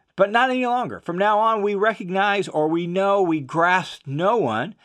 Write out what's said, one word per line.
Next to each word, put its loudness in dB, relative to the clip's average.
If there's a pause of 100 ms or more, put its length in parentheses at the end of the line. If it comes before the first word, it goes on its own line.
(160)
but 2
not 4
any -2
longer. -4
From -6
now 2
on, 2
we 0
recognize 0
or 0
we -2
know, 2
we 0
grasp 0
no 0
one -2 (120)